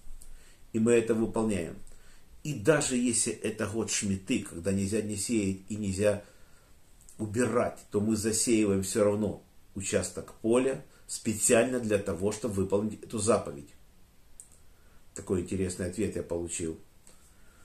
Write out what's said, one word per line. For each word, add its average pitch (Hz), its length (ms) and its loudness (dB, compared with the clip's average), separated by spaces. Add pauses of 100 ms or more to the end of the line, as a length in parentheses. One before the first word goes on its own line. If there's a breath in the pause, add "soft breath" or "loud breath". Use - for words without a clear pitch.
(720 soft breath)
и 113 60 0
мы 117 120 6
это 117 240 6
выполняем. 107 640 0 (680 soft breath)
И 151 100 -4
даже 143 420 2
если 123 380 0
это 110 320 -4
год 104 240 -4
Шмиты, 98 540 0
когда 87 280 -4
нельзя 98 300 0
ни 104 140 -6
сеять 98 540 0
и 107 80 -4
нельзя 101 460 2 (920 loud breath)
убирать, 110 600 0 (120)
то 104 100 2
мы 107 140 2
засеиваем 107 680 2
всё 104 200 0
равно 104 400 2 (300)
участок 95 680 -4
поля 131 440 2 (220 soft breath)
специально 120 720 2
для 107 180 2
того, 95 340 0
чтобы 104 240 -4
выполнить 104 480 0
эту - 140 -8
заповедь. 95 520 0 (1500 soft breath)
Такой 92 260 -2
интересный 92 460 -4
ответ - 280 -4
я 82 80 -4
получил 85 560 -6 (840 soft breath)